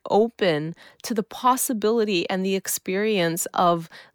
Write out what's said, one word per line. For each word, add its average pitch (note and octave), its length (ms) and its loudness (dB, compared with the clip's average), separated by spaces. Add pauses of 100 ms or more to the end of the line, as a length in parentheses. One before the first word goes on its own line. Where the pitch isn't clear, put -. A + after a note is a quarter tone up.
(120)
open E3+ 640 0 (280)
to A#3+ 100 -6
the G#3 100 -2
possibility G#3+ 1080 0
and F#3+ 160 -2
the G3 100 0
experience F#3 1000 -2
of E3+ 360 2 (260)